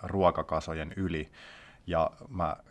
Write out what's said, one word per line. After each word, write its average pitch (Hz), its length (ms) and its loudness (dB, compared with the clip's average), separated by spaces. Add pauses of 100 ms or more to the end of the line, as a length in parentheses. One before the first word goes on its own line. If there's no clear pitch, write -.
ruokakasojen 82 920 0
yli. 82 320 0 (580)
Ja 82 240 2 (180)
mä 85 280 -2 (140)